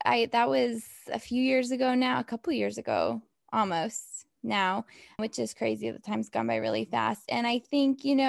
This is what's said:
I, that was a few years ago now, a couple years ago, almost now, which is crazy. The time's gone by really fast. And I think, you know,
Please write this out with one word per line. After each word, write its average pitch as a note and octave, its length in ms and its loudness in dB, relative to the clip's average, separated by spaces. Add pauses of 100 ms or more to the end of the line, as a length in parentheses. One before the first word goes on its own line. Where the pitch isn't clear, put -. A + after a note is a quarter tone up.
I, A#3 280 4
that A#3 160 4
was A#3+ 380 0 (260)
a - 60 -4
few A#3+ 240 -2
years B3+ 280 2
ago B3+ 240 2
now, B3+ 240 2
a B3 60 -2
couple A#3 300 -4
years G#3 240 -2
ago, G#3+ 420 0 (320)
almost G3 760 -2 (160)
now, G3+ 440 0 (320)
which G#3+ 200 -6
is A3+ 140 -4
crazy. A3 380 -2
The - 80 -8
time's G#3+ 320 -4
gone - 160 -2
by A2+ 100 2
really A3 300 0
fast. G#3+ 420 -2
And A#3 180 -2
I A#3+ 120 0
think, C4+ 460 0
you C#4 100 2
know, C4+ 140 4